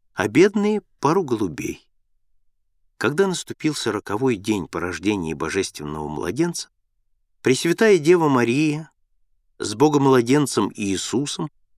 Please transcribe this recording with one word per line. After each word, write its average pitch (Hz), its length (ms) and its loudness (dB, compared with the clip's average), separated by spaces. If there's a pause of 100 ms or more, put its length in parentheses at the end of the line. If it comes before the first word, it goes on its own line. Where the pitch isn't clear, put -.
(140)
а 95 140 -2
бедные — 202 560 2 (160)
пару 170 240 0
голубей. 107 680 -6 (1080)
Когда 151 280 0
наступил 156 480 -4
сороковой 107 640 -2
день 95 320 -2
по 85 120 -8
рождении 90 540 -4
божественного 76 720 -6
младенца, 117 640 -6 (720)
Пресвятая 170 560 4
Дева 160 320 4
Мария 143 640 0 (680)
с 104 160 -6
Богомладенцем 135 1000 2
Иисусом 127 760 -4 (280)